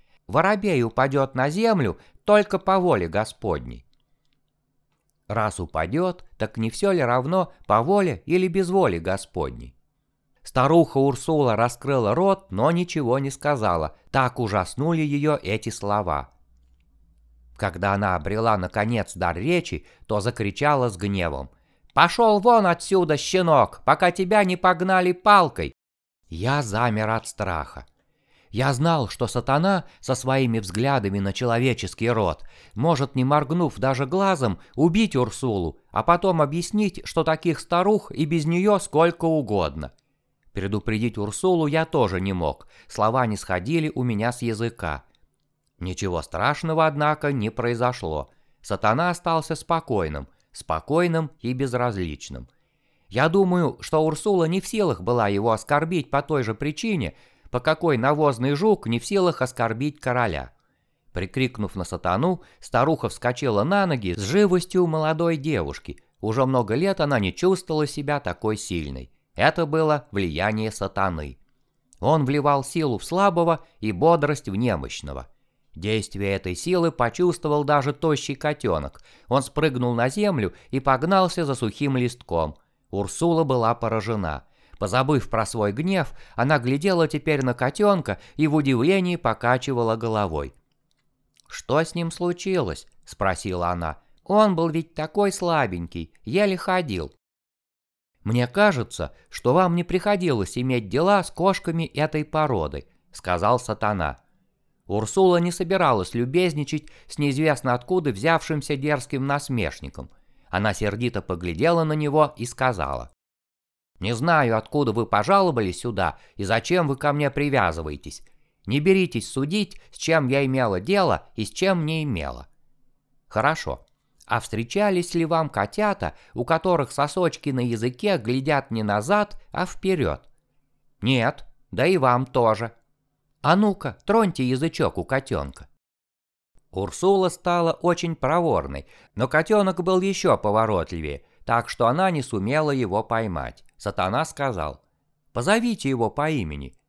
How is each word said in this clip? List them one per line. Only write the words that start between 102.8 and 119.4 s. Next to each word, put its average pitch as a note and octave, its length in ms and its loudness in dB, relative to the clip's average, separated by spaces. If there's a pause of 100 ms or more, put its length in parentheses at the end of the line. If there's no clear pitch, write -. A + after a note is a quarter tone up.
сказал F#2+ 480 0
сатана. G#2 640 -4 (640)
Урсула F3 520 2
не F3 140 0
собиралась E3 640 0
любезничать D3 760 -2 (180)
с - 120 -12
неизвестно C#3+ 560 0
откуда D3 360 0
взявшимся D3 640 0
дерзким C#3 500 -2
насмешником. G2 840 -4 (400)
Она G2 240 0
сердито G#2+ 480 -2
поглядела F#2 640 0
на D3+ 100 -2
него D3+ 420 2
и A#2 80 -8
сказала: D2+ 680 -4 (880)
«Не G#2+ 140 -2
знаю, C3 440 2
откуда B2+ 340 0
вы A2 140 0
пожаловали A#2+ 640 2
сюда F#2+ 460 -4 (180)
и G2+ 80 -6
зачем C3+ 440 0
вы C3+ 80 -2
ко D3 160 0
мне D3 180 0
привязываетесь. F2 920 -2 (440)
Не B2 140 0
беритесь F#3 500 2
судить, D#3+ 500 -4 (100)